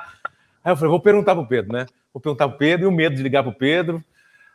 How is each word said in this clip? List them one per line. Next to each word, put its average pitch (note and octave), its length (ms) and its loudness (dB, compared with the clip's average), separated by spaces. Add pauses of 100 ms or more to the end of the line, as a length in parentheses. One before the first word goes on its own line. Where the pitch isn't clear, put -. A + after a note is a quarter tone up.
(640)
Aí E3+ 80 0
eu F3 60 2
falei, D3+ 140 0
"Vou - 100 2
perguntar G#3 340 4
pro D#3 120 -4
Pedro, A2+ 260 -2
né? B2+ 120 -6 (280)
Vou C3 80 -14
perguntar D3 260 -2
pro B2+ 120 -10
Pedro." E3 260 2
E - 20 2
o G3 40 2
medo D#3+ 240 0
de C3 80 -4
ligar C3+ 200 0
pro A#2+ 80 -6
Pedro. E3 500 -2 (540)